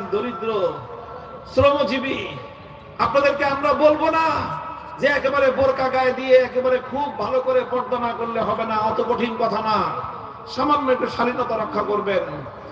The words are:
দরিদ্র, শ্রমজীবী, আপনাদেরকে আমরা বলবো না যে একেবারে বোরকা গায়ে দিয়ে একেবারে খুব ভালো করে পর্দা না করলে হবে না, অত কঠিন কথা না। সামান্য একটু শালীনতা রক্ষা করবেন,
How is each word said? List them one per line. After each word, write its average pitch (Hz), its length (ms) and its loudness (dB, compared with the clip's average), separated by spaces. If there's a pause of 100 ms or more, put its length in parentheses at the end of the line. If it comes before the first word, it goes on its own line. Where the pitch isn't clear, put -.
(100)
দরিদ্র, 214 600 -2 (840)
শ্রমজীবী, 269 720 2 (720)
আপনাদেরকে 277 460 2
আমরা 285 280 2
বলবো 302 380 6
না 320 160 2 (720)
যে 254 80 0
একেবারে 269 440 4
বোরকা 262 380 2
গায়ে 254 240 2
দিয়ে 254 240 4
একেবারে 254 420 4 (120)
খুব 285 280 -4
ভালো 254 220 0
করে 254 300 2
পর্দা 240 280 -2
না 233 200 -2
করলে 226 220 -4
হবে 220 240 -2
না, 220 120 -2
অত 214 320 0
কঠিন 233 300 0
কথা 220 220 0
না। 214 240 0 (640)
সামান্য 277 460 0
একটু 247 140 0
শালীনতা 247 500 -2
রক্ষা 208 260 -4
করবেন, 190 420 0 (480)